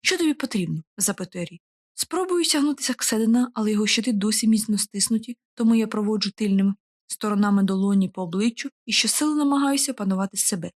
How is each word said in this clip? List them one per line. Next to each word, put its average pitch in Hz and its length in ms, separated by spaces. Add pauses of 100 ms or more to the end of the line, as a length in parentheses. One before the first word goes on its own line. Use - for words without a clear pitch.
«Що 370 160
тобі 320 160
потрібно?» 160 480 (140)
запитує 190 480
Рі. 170 160 (400)
Спробую 349 440
сягнутися 285 500
Кседена, 233 600
але 214 180
його 214 140
щити 226 260
досі 214 360
міцно 214 300
стиснуті, 220 580 (180)
тому 226 200
я 220 120
проводжу 214 440
тильними 196 440 (320)
сторонами 202 560
долоні 196 460
по 185 140
обличчю 202 480 (160)
і 226 60
щосили 302 420
намагаюся 277 600
панувати 196 420
себе. 175 420